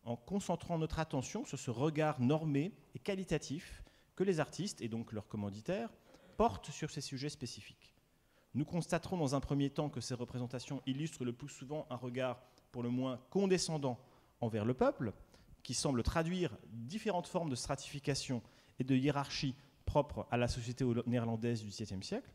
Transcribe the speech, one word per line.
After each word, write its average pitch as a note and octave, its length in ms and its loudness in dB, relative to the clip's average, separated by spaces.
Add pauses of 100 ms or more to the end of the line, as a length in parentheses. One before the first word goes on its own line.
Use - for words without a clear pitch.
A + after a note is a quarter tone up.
en A#2 120 -4
concentrant F3 600 -2
notre D#3+ 220 0
attention E3 440 -2
sur - 140 -6
ce - 120 -4
regard D3 500 2
normé D3+ 520 4 (220)
et - 40 -10
qualitatif F3+ 880 -4 (320)
que F#3 80 2
les F3 160 4
artistes, - 400 -2
et A2+ 80 -2
donc A2+ 240 -4
leurs G#2 160 -6
commanditaires, A2 640 -2 (460)
portent G#3+ 320 2
sur D3+ 200 -6
ces C#3 120 -6
sujets C#3 260 -6
spécifiques. - 680 -10 (600)
Nous C#3 100 2
constaterons F3 540 -2
dans C#3+ 160 2
un C3+ 60 2
premier C#3+ 280 2
temps D3 220 -2
que B2 100 -6
ces B2+ 140 -4
représentations B2 720 -6
illustrent C3+ 400 -4
le A#2+ 80 -2
plus C#3+ 160 -10
souvent D3 400 -8
un B2+ 60 -4
regard B2 440 -2 (320)
pour A#2+ 100 -4
le A#2+ 60 0
moins B2+ 400 0
condescendant E3 720 4 (400)
envers G#2+ 240 2
le B2+ 100 4
peuple, D3+ 380 4 (500)
qui B2 120 -6
semble B2+ 280 2
traduire E3+ 540 2 (160)
différentes F3 540 -2
formes E3+ 240 0
de B2+ 40 2
stratification C3+ 880 -2 (360)
et C3 60 0
de C3 120 6
hiérarchie C3+ 580 2 (300)
propres - 460 2
à A#2+ 60 4
la A#2+ 120 4
société B2 360 -2 (220)
néerlandaise A#2 540 2
du G#2 80 -8
dix-septième G2 340 -6
siècle. - 320 -4